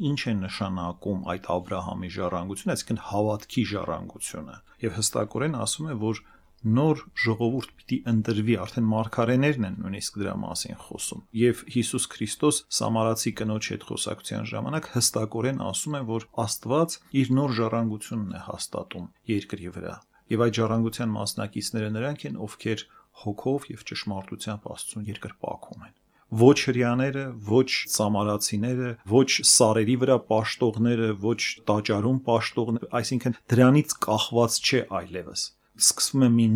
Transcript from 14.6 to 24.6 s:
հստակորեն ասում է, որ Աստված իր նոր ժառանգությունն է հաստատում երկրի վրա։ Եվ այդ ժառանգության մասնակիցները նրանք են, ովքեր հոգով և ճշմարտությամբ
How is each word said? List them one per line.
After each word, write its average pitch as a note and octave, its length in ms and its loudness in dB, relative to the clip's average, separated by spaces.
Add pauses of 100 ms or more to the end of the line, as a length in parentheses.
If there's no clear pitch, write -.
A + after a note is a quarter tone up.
հստակորեն A#2 720 -2
ասում G2+ 360 -4
է, C#3 60 -6
որ A2+ 320 -4
Աստված B2 600 -2 (160)
իր B2+ 200 2
նոր C3+ 220 2
ժառանգությունն A2+ 800 -2
է - 100 -10
հաստատում - 680 -8 (160)
երկրի G2 440 -4
վրա։ F2 240 -10 (360)
Եվ A2+ 120 4
այդ A#2 120 4
ժառանգության A2+ 580 0
մասնակիցները G#2+ 800 -4
նրանք B2+ 340 -4
են, D3 140 -8
ովքեր G#2+ 460 -6 (340)
հոգով C3 480 -4
և - 160 -12
ճշմարտությամբ - 880 -8